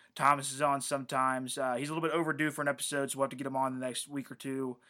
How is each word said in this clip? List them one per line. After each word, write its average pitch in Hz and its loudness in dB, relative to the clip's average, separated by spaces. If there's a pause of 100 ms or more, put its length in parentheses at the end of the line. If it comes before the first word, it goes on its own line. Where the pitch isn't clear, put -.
(160)
Thomas 139 4
is 135 -4
on 143 4
sometimes. 131 0
Uh, 131 0
he's 139 -2
a 156 -4
little 165 0
bit 156 0
overdue 156 2
for 147 -6
an 143 2
episode, 139 -2
so 135 -4
we'll 135 2
have 135 0
to 135 -10
get 135 -4
him 135 -4
on 131 0
the 127 -6
next 123 -6
week 143 -8
or 131 -12
two. 135 -4 (120)